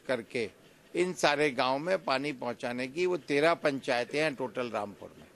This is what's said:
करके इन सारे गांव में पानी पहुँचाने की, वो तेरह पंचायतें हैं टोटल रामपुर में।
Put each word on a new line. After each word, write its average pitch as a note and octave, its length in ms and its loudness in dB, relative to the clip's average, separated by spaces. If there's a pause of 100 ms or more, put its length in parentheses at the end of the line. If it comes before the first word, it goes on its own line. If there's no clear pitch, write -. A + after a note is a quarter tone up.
करके A#2+ 420 -2 (460)
इन F3+ 200 2
सारे D3 360 4
गांव C3 280 2
में F3+ 260 0
पानी C#3 300 0
पहुँचाने B2 520 -4
की, E3 200 -2
वो F3+ 120 2
तेरह D3 380 4
पंचायतें C#3 640 0
हैं D#3 140 0
टोटल B2 360 -4
रामपुर G#2 480 -8
में। E2 180 -20